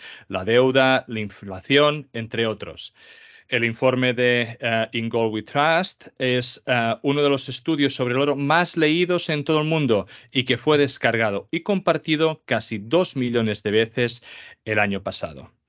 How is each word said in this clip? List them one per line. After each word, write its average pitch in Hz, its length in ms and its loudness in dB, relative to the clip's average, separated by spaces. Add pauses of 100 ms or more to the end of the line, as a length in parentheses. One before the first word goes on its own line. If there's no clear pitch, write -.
(300)
la 92 160 -6
deuda, 131 640 4
la 113 100 -6
inflación, 135 960 0
entre 113 340 -4
otros. - 480 -10 (540)
El 117 160 0
informe 127 480 2
de, 120 480 0
eh, 113 320 0
In 113 160 -2
Gold 113 240 0
We 107 100 -4
Trust 160 640 0 (100)
es, 127 480 -2
eh, 117 360 0
uno 143 200 0
de 143 80 4
los 139 200 -2
estudios 143 440 -2
sobre 123 200 -2
el 131 80 2
oro 143 160 0
más 156 400 0
leídos 170 500 2
en 147 160 -2
todo 156 160 2
el 151 80 0
mundo 131 400 0 (240)
y 131 140 -2
que 123 120 0
fue 151 200 2
descargado 113 760 0
y 165 80 -4
compartido 160 840 0
casi 110 320 -2
dos 139 400 0
millones 117 460 -2
de 104 80 -2
veces 113 520 0 (400)
el 107 160 -2
año 98 240 -2
pasado. 80 480 -10 (180)